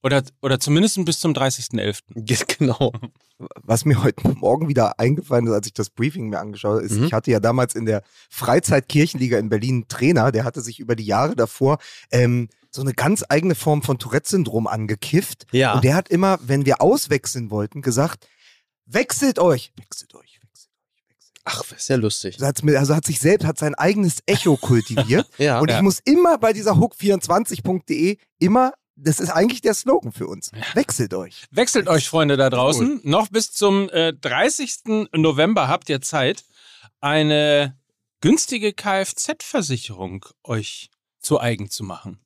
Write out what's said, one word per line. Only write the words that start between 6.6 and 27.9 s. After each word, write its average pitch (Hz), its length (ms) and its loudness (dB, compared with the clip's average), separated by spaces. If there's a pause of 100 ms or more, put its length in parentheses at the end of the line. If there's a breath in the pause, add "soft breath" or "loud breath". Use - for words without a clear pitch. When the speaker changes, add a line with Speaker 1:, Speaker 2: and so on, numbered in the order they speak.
Speaker 3:
habe, - 80 -2
ist, 107 80 -6
Speaker 2:
Mhm. 110 120 0
Speaker 3:
ich 165 80 -2
hatte 110 180 0
ja 110 80 4
damals 117 360 0
in 117 100 -6
der 107 180 -2 (260 soft breath)
Freizeit-Kirchenliga 131 1080 0
in 107 120 -2
Berlin 110 260 0
einen 117 120 -4
Trainer, 135 440 2
der 110 120 0
hatte 123 180 -6
sich 117 180 -14
über 117 160 -2
die 110 100 -8
Jahre 113 300 0
davor, 135 420 0 (340 loud breath)
ähm, 120 380 2 (220)
so 135 100 -10
eine 135 120 -2
ganz 165 340 0
eigene 160 280 2
Form 147 260 0
von 135 160 -2
Tourette-Syndrom 123 720 -2
angekifft. 110 840 -4
Speaker 2:
Ja. 123 220 2
Speaker 3:
Und 113 100 2
der 135 120 4
hat 185 140 -2
immer, 190 320 2
wenn 135 240 0
wir 135 160 2
auswechseln 139 680 0
wollten, 107 320 -4
gesagt, 131 460 -2 (580 soft breath)
„Wechselt 254 540 -2
euch, 165 380 2
wechselt - 380 -18
euch, - 280 -20
wechselt - 320 -20
euch, - 240 -20 (100)
wechselt - 280 -20
euch.“ - 60 -20
Speaker 2:
Ach, - 320 -10
ist - 140 -12
ja 135 60 2
lustig. 107 400 -4
Speaker 3:
Also 135 120 -6
hat's 139 160 -4
mir, 147 160 4
also 143 160 2
hat 160 100 -2
sich 135 140 -2
selbst, 160 280 2
hat 156 100 -2
sein 151 180 -2
eigenes 190 500 0
Echo 180 320 2
kultiviert. 117 760 0
Speaker 2:
<laughs> - 40 -20
Ja. 135 220 2
Speaker 3:
Und 156 120 2
Speaker 1:
Ja. 113 60 2
Speaker 3:
ich 107 40 2
muss 196 180 2
immer 330 380 4
bei 220 160 2
dieser 202 240 0
hook 226 180 2
vierundzwanzig 196 680 0
punkt 185 260 -4
de 185 280 0 (220)